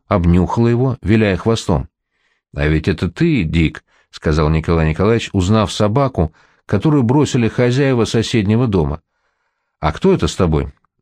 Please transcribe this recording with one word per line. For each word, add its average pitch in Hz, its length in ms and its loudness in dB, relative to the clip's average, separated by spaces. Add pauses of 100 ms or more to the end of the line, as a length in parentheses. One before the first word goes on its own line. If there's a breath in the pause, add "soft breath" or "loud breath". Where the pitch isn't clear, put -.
обнюхала 92 600 2
его, 120 320 0
виляя 101 360 2
хвостом. 92 520 -2 (680)
«А 73 120 -2
ведь 78 220 0
это 92 200 -2
ты, 156 360 0
Дик», — 78 400 -2 (260)
сказал 78 400 0
Николай 80 380 0
Николаевич, 104 440 0
узнав 98 400 0
собаку, 107 640 -2 (320 soft breath)
которую 147 380 0
бросили 123 440 0
хозяева 123 560 0
соседнего 110 640 0
дома. 80 360 -2 (760)
«А 78 140 -2
кто 190 200 0
это 87 140 0
с 78 80 -4
тобой? 76 380 0 (300)